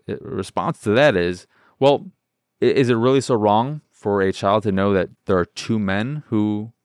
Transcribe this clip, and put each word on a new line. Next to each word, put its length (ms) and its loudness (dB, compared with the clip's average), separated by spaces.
is, 140 -8
response 580 -6
to 120 -4
that 240 4
is, 300 -2
"Well, 320 2
i-, 60 2
is 240 4
it 60 2
really 260 2
so 140 -2
wrong 460 0
for 320 -2
a 100 0
child 300 0
to 80 -2
know 220 0
that 160 0
there 100 2
are 80 0
two 320 -4
men 520 -4
who 420 -2